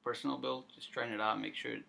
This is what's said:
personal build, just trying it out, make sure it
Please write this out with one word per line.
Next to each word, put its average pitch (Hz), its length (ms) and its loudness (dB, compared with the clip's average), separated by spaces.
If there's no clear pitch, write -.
personal 135 340 0
build, 131 360 -2
just - 180 -12
trying 120 200 0
it 107 80 0
out, 107 220 4
make 104 140 -2
sure 123 160 -2
it 110 180 -4